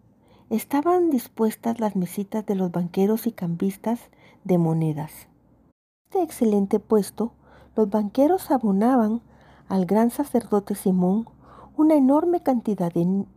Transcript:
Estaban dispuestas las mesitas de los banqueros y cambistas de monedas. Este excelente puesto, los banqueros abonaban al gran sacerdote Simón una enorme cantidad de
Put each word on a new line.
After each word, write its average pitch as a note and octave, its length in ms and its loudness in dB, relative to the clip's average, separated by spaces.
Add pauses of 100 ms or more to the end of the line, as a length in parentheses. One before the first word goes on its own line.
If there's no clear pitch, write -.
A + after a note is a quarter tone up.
(520)
Estaban E4 580 0
dispuestas A#3 680 -2
las G#3+ 160 -2
mesitas G3+ 500 -6
de G#3+ 80 -2
los F#3 180 -2
banqueros F#3+ 540 -2
y A3+ 60 -4
cambistas F#3+ 680 -4 (440)
de F3+ 160 2
monedas. D#3+ 520 -2 (920)
Este G4 160 -4
excelente G#3+ 580 0
puesto, G#3+ 520 -2 (440)
los A3 140 0
banqueros C4 600 0
abonaban A3+ 720 0 (440)
al F#3 200 0
gran A3 240 2
sacerdote G#3+ 640 -2
Simón F#3 520 0 (500)
una D#4 180 4
enorme D4+ 480 2
cantidad G#3 480 -2
de F#3 340 0 (120)